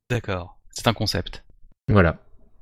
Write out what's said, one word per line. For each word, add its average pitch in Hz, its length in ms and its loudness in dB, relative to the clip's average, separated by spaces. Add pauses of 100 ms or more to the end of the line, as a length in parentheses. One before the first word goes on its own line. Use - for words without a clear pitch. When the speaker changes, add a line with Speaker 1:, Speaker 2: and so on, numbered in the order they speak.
Speaker 1:
D'accord, 95 480 -6 (120)
c'est - 160 -8
un 117 60 4
concept. - 520 -6 (440)
Speaker 2:
Voilà. 92 300 4 (440)